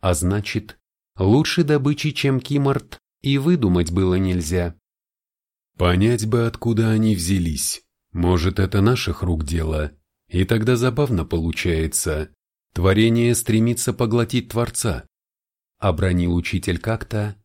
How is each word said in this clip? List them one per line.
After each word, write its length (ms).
А 140
значит, 640
лучше 460
добычи, 480
чем 300
Киморт, 580
и 160
выдумать 540
было 240
нельзя. 580
«Понять 480
бы, 200
откуда 440
они 240
взялись. 680
Может, 460
это 220
наших 420
рук 220
дело, 480
и 160
тогда 320
забавно 480
получается. 1040
Творение 640
стремится 560
поглотить 560
Творца», 580
обронил 560
учитель 440
как-то 680